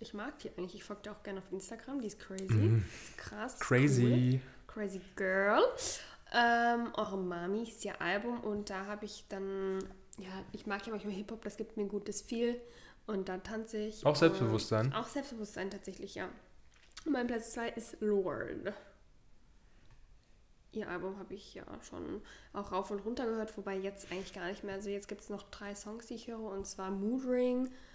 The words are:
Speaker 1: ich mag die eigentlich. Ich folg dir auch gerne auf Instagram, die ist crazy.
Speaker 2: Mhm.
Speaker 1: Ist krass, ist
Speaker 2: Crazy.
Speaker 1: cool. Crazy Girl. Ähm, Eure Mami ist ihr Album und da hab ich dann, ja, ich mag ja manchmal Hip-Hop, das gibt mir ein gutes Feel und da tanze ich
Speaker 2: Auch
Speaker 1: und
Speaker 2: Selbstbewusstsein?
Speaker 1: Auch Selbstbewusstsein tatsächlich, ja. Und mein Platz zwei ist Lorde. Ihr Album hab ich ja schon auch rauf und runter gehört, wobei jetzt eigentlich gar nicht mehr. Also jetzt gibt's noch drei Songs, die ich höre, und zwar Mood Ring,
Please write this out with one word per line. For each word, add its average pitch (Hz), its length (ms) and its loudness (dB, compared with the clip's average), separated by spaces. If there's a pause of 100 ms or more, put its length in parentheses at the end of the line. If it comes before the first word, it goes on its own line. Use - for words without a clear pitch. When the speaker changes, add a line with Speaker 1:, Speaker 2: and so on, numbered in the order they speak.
Speaker 1:
ich - 120 -12
mag 214 280 -8
die - 100 -8
eigentlich. 180 240 -8
Ich 202 100 -14
folg 202 200 -10
dir 208 80 -10
auch 202 100 -16
gerne 196 160 -6
auf 185 120 -12
Instagram, 226 520 -6
die 214 60 -2
ist - 100 -10
crazy. 190 340 -6
Speaker 2:
Mhm. 107 320 8 (240)
Speaker 1:
Ist - 100 -14
krass, - 360 -4
ist - 60 -6
Speaker 2:
Crazy. 127 720 8
Speaker 1:
cool. 131 60 2 (260)
Crazy 196 340 -4 (140)
Girl. 196 480 6 (720)
Ähm, 233 600 6
Eure 202 220 0
Mami 185 460 0
ist - 240 -6
ihr 190 160 -6
Album 214 380 0
und 208 280 -2
da 196 180 -4
hab 208 160 -6
ich - 280 -10
dann, 196 480 -2 (400)
ja, 185 100 -10 (240)
ich - 140 -10
mag 208 180 -4
ja 226 80 -4
manchmal 202 220 -4
Hip-Hop, 214 280 -6
das 208 140 -6
gibt - 220 -6
mir 208 60 2
ein 202 40 -2
gutes 202 320 -2
Feel 240 400 0 (460)
und 196 240 -2
da 185 80 -4
tanze 220 400 -6
ich 214 260 -4
Speaker 2:
Auch 147 60 8
Speaker 1:
und 143 80 4
Speaker 2:
Selbstbewusstsein? 117 760 6
Speaker 1:
Auch 233 140 0
Selbstbewusstsein 220 640 -4
tatsächlich, 196 460 -10
ja. 185 120 -4 (800)
Und 311 60 4
mein 247 160 2
Platz 233 240 0
zwei 233 180 -2
ist - 300 -6
Lorde. 196 720 2 (2000)
Ihr 214 180 -4
Album 185 280 -6
hab 190 120 -12
ich - 240 -12
ja - 100 -12 (160)
schon - 400 -8 (320)
auch 202 200 -6
rauf 196 180 0
und 202 160 -2
runter 240 180 -2
gehört, 220 320 -2
wobei 196 220 -4
jetzt 196 340 -6
eigentlich 185 220 -6
gar 175 120 -6
nicht 202 160 -6
mehr. 202 120 -6
Also 202 160 -6
jetzt 202 180 -6
gibt's 208 220 -10
noch 202 140 -8
drei 202 300 -10
Songs, 214 340 -10
die 247 60 -6
ich 262 120 -10
höre, 226 140 -8
und 196 260 -6
zwar 190 240 -4
Mood 220 340 0
Ring, 254 460 4 (240)